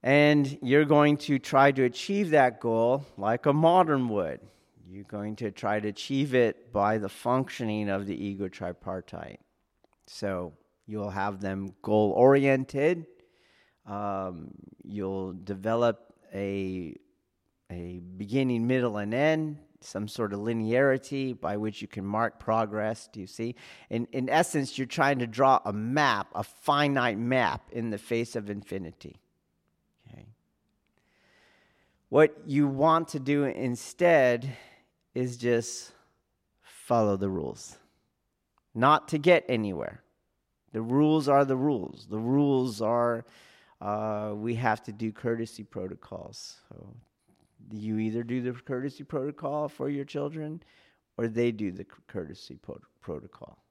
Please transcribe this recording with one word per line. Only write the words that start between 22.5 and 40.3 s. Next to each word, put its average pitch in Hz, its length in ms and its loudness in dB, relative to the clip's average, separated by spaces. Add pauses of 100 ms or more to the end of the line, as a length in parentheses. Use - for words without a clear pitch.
do 104 120 -14
you 90 60 -12
see? 117 280 -8 (340)
In, 117 220 -2
in 131 160 -4
essence, 143 500 0
you're 131 100 -4
trying 139 320 0
to 120 80 -2
draw 127 360 4
a 101 80 -4
map, 113 640 0
a 104 80 -4
finite 139 720 0
map 120 540 0
in 117 180 -6
the 104 80 -4
face 117 380 -4
of 104 140 -6
infinity. 98 720 -10 (920)
Okay. - 140 -20 (1800)
What 151 260 6 (100)
you 143 220 2
want 160 420 2
to 143 120 -6
do 143 240 0
instead 127 1080 2 (640)
is 123 220 -4
just 120 560 -2 (680)
follow 107 540 0
the 98 140 -2
rules, 78 480 -6 (960)
not 143 320 4
to 156 100 -2
get 160 300 4
anywhere. 98 560 -4 (720)